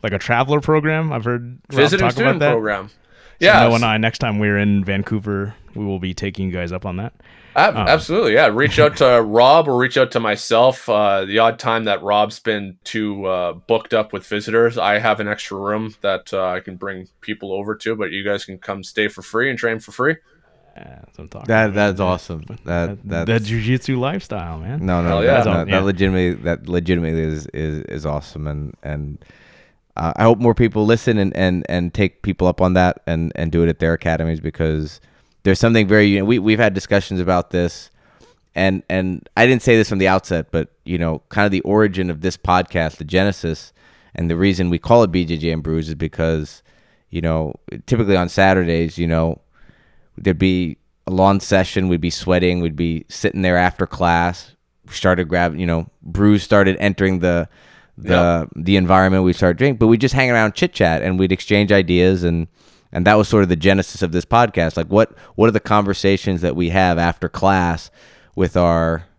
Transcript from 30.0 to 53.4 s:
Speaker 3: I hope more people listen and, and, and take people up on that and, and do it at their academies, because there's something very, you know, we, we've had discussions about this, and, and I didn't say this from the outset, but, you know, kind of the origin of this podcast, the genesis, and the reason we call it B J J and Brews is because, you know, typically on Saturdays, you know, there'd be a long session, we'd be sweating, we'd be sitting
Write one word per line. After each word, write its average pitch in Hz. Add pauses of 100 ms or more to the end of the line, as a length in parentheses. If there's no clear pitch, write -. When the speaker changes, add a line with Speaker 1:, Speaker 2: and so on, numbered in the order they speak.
Speaker 3:
I -
hope 113
more 117
people 107
listen 113
and, 98
and, 90
and 87
take -
people 95
up 90
on 92
that 90
and, 82
and 82
do 85
it 82
at 80
their 82
academies, 80
because 78 (420)
there's 95
something 113
very, 104
you 101
know, 95
we, 117
we've 107
had 104
discussions 98
about 90
this, 87 (640)
and, 95
and 92
I 117
didn't 127
say 120
this 110
from 101
the 95
outset, 92
but, 82 (160)
you 87
know, 82
kind 104
of 104
the 95
origin 95
of 76
this 87
podcast, 87
the 80
genesis, 90 (420)
and 85
the 82
reason 90
we 85
call 120
it 101
B 90
J 80
J 82
and 80
Brews 80
is 78
because, 80 (480)
you 85
know, 80 (320)
typically 107
on 90
Saturdays, 85
you 85
know, 82 (760)
there'd 90
be 90 (300)
a 92
long 95
session, 92
we'd 85
be 85
sweating, 90
we'd 82
be 82
sitting -